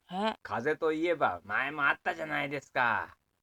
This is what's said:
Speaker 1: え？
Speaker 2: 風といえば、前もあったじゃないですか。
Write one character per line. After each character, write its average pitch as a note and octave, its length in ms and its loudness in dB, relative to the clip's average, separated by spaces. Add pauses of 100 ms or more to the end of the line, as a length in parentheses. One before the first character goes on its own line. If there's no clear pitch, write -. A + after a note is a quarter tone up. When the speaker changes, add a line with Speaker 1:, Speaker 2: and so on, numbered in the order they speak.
(120)
Speaker 1:
え？ G3 320 -2
Speaker 2:
風 A#2+ 320 -2
と D#3 160 0
い D#3+ 160 0
え E3+ 80 4
ば、 B2 280 0
前 A#2 280 -2
も D3 160 2
あ D#3 60 6
っ - 100 -6
た F3 100 0
じ E3 80 -6
ゃ D#3 60 -4
な D3 160 -2
い C#3+ 60 -4
で C#3+ 120 -4
す - 100 -18
か。 A2+ 460 2 (260)